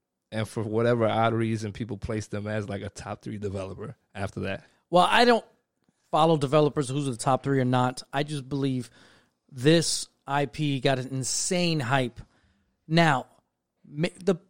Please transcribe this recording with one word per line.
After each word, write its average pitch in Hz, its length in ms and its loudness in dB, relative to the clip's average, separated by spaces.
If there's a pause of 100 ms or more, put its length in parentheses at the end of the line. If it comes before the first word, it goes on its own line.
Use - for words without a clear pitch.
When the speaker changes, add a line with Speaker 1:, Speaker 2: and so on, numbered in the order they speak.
(300)
Speaker 1:
and 110 160 -4
for 117 160 -6
whatever 113 460 2
odd 113 240 2
reason, 113 400 -2
people 107 240 -8
place 110 320 -6
them 104 180 -8
as, 107 220 -4
like, 101 140 -8
a 101 80 -10
top - 320 -14
three 107 160 -10
developer 98 580 -8 (180)
after 98 260 -8
that. 95 220 -6 (280)
Speaker 2:
Well, 175 200 4
I 220 140 4
don't 240 200 4 (680)
follow 165 240 4
developers, 143 520 2
who's 143 180 -4
the 123 100 -4
top 131 260 0
three 139 160 2
or 127 60 4
not. 127 380 2 (100)
I 139 100 -2
just 143 260 -8
believe 135 400 -2 (640)
this 151 580 2 (180)
I 139 200 0
P 143 340 -2
got 135 200 2
an 127 80 -8
insane 160 720 -2
hype. 127 400 -2 (680)
Now, 156 400 2 (640)
ma-, 151 200 -4 (160)
the, 180 120 4 (140)